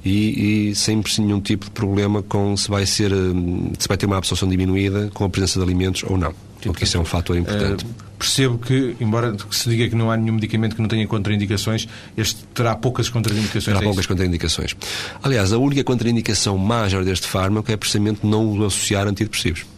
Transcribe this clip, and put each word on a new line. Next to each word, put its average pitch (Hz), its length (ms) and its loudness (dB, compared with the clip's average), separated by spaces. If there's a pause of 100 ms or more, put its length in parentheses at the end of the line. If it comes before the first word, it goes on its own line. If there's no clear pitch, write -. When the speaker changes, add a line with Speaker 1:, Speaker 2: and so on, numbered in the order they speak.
Speaker 1:
e, 104 680 2
e 101 40 -4
sem 107 260 0 (180)
nenhum 101 220 2
tipo 101 240 -2
de - 60 -14
problema 101 520 0
com 101 320 0
se - 140 -2
vai 101 160 2
ser, 101 280 0
hum, 90 640 0
se - 100 -4
vai 98 100 2
ter 101 100 0
uma 98 100 2
absorção 95 300 -2
diminuída 95 680 2
com - 120 -2
a 95 40 2
presença 95 300 0
de 92 60 2
alimentos 92 420 0
ou 95 100 0
não. 82 140 0
Speaker 2:
Sim, - 400 -10
Speaker 1:
Porque - 140 -2
isso - 120 0
é - 20 2
um 82 40 2
Speaker 2:
portanto, 85 180 0
Speaker 1:
fator 87 160 0
importante. 98 480 -2
Speaker 2:
eh, - 180 -12 (140)
percebo 127 400 0
que, 127 420 0
embora 117 340 0
que - 220 -8
se - 140 -2
diga 117 200 2
que 113 60 -2
não 113 140 2
há 113 80 2
nenhum 113 180 0
medicamento 110 400 0
que 117 60 -2
não 110 60 2
tenha 110 180 2
contraindicações, 104 840 0 (300)
este - 360 -4
terá 117 220 2
poucas 120 340 -2
contraindicações, 107 560 0
Speaker 1:
Terá 101 140 2
Speaker 2:
é 98 40 2
Speaker 1:
poucas 101 160 2
Speaker 2:
isso? - 80 -2
Speaker 1:
contraindicações. 87 680 0 (460)
Aliás, 107 320 2
a 113 40 4
única 139 260 2
contraindicação 113 760 0
major 98 460 2
deste 92 240 0
fármaco 101 440 0
é 107 60 0
precisamente 107 480 0
não 107 220 2 (100)
o 107 80 2
associar 98 400 0
a 104 40 0
antidepressivos. 95 560 -2 (120)